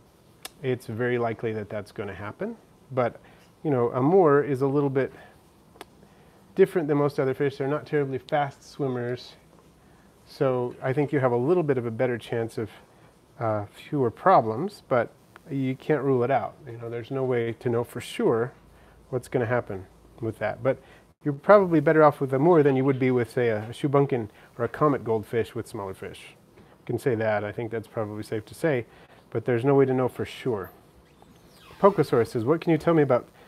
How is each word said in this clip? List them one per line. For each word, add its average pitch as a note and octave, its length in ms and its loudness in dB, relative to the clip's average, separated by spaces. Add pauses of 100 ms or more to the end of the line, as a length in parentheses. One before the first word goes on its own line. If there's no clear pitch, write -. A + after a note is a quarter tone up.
(640)
it's B2+ 240 -4
very A#2+ 320 -2
likely A#2 340 -4
that G#2+ 160 -8
that's G#2 220 -10
gonna G2+ 240 -10
happen. G#2+ 400 -10 (360)
But, B2 280 -2 (440)
you D#3+ 60 -2
know, A#2+ 220 2
a B2+ 100 -2
moor D3 400 6
is C3+ 220 -2
a C#3+ 40 2
little C#3+ 220 0
bit C3 240 -2 (1400)
different F#3 320 2
than D3 100 2
most D3 220 0
other C3 160 0
fish. C#3+ 220 -4
They're C3+ 100 -4
not D3 180 -4
terribly C#3 320 -2
fast C#3+ 460 -4
swimmers. B2 680 -6 (920)
So B2+ 560 -2
I C3 120 -2
think C#3 180 -2
you D3 80 0
have B2+ 120 2
a A#2+ 60 2
little E3 260 2
bit C#3 140 0
of A#2 80 -2
a A#2 60 -4
better A#2+ 260 -2
chance A2+ 400 -6
of, A2 140 -6 (680)
uh, G#2+ 260 -2
fewer C3 440 -2
problems, C#3+ 760 2
but A#2+ 240 2 (380)
you C3+ 260 -2
can't C#3+ 280 -2
rule C3 200 2
it B2+ 80 0
out. A#2 240 -2 (100)
You A#2 120 -14
know, A#2 120 -12
there's A#2 220 -10
no C3+ 120 -4
way A#2 300 -2
to - 160 -6
know A#2 140 0
for - 180 -14
sure D#3 520 -2 (560)
what's B2 180 -6
gonna B2 180 -2
happen G#2+ 400 -4 (340)
with A2+ 200 -6
that. G#2+ 220 -4
But B2+ 160 0 (460)
you're D3 100 -2
probably F3+ 460 4
better D#3 240 4
off D3 180 6
with C3 120 -4
a C3 60 2
moor D#3+ 240 6
than C#3 120 4
you C3 100 2
would C3 140 2
be B2+ 120 2
with, A#2+ 200 0
say, A#2+ 180 0
a, G#2+ 140 -2
a A2+ 100 -10
shubunkin C3+ 560 0 (280)
or A#2 80 -4
a - 40 -2
comet C#3 340 0
goldfish A2+ 520 -4
with A2+ 120 -8
smaller G2 260 -10
fish. F#2+ 260 -16 (380)
You - 280 -20
can A#2+ 140 -4
say B2 160 0
that. G#2+ 280 0
I G#2 80 -6
think A2+ 200 -8
that's A2+ 160 -8
probably G#2+ 360 -8
safe G#2+ 220 -8
to - 100 -20
say, C#3 300 -2 (440)
but A2+ 160 -6
there's A#2+ 200 0
no C#3+ 100 4
way C3+ 100 6
to B2+ 80 0
know B2+ 140 0
for A2+ 180 -8
sure. G2+ 460 -6 (1080)
Pocosaurus E3 520 2
says, E3 140 -2
"What E3 160 2
can E3+ 100 0
you D#3 60 4
tell F3 160 2
me D3+ 100 6
about C3 240 0 (200)